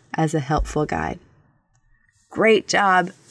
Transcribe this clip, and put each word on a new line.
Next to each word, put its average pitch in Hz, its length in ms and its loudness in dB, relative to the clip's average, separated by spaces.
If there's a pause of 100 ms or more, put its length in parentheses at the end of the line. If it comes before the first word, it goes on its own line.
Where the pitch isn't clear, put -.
(160)
as 160 180 0
a 160 60 0
helpful 151 460 -2
guide. 78 340 -6 (1120)
Great 220 360 2
job. 185 440 2 (200)